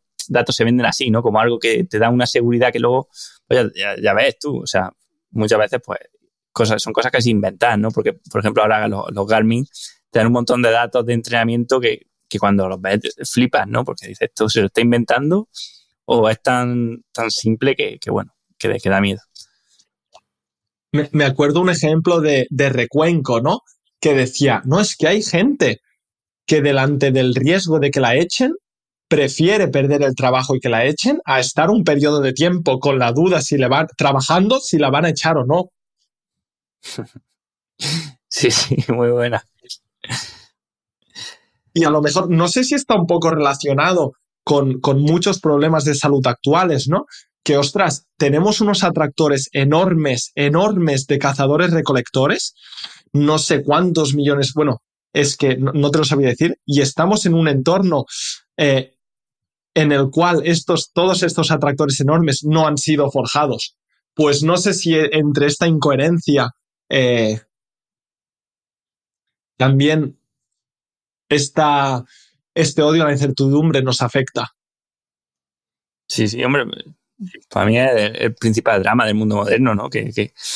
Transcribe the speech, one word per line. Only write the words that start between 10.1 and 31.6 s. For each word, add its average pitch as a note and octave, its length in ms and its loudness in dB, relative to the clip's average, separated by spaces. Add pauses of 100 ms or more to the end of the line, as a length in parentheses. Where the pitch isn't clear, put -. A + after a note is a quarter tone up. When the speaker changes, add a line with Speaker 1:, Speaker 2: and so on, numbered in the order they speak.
Speaker 1:
te A#2+ 60 2
dan A#2 80 2
un A#2+ 60 2
montón B2 280 0
de A#2 80 4
datos A#2 340 0
de A#2+ 80 -2
entrenamiento A#2 680 0
que, A#2 260 -2 (220)
que G#2 100 -6
cuando G2+ 300 2
los F#2 120 -8
ves F#2+ 200 -2 (320)
flipas, B2+ 340 0
¿no? A#2 180 -4
Porque - 220 -10
dices, G#2 220 -6
"¿Esto G#2+ 200 -2
se A2 120 0
lo G2 60 2
está - 140 -2
inventando A#2+ 680 0 (560)
o A2+ 260 2
es A2 100 -4
tan, B2 640 -2 (100)
tan A#2 200 -6
simple A2+ 420 -2
que, - 240 -6
que, G#2 140 -8
bueno, G#2 200 -6 (240)
que, G2+ 220 -4
que F#2+ 100 -4
da G2 120 2
miedo?". G2 200 -2 (1700)
Speaker 2:
Me, D3 180 0
me D3+ 140 2
acuerdo C#3+ 360 2
un F#3 80 2
ejemplo E3 520 2
de, C#3+ 280 2
de C#3 200 0
Recuenco, C3 720 0
¿no? E3+ 220 -2 (380)
Que D3+ 140 2
decía, B2+ 520 2
"No, D3 120 2
es G#3 180 0
que D3+ 120 0
hay G3+ 120 2
gente F3+ 600 0 (640)
que D3+ 160 4
delante C#3 480 2
del B2+ 240 2
riesgo D#3+ 460 0
de C#3+ 100 2
que - 80 -2
la B2 160 2
echen, F3 380 0 (560)
prefiere D#3+ 580 2
perder C#3+ 380 0
el C3+ 100 0
trabajo B2+ 400 0
y B2+ 60 -2
que C3 80 -4
la A#2 160 0
echen G#3+ 400 0
a C3+ 160 0
estar D#3 300 0